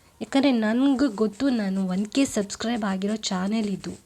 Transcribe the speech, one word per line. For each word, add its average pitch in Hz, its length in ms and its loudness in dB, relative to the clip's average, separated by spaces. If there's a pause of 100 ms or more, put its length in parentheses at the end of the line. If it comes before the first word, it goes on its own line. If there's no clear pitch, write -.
(200)
ಯಾಕಂದರೆ 269 320 2
ನನಗೂ 247 580 2
ಗೊತ್ತು, 214 400 0
ನಾನು 190 380 0
ಒನ್ 190 180 0
ಕೆ 277 180 2
ಸಬ್ಸ್ಕ್ರೈಬ್ 220 600 -4
ಆಗಿರೋ 196 320 -2
ಚಾನೆಲ್ 208 520 -2
ಇದು. 180 380 -6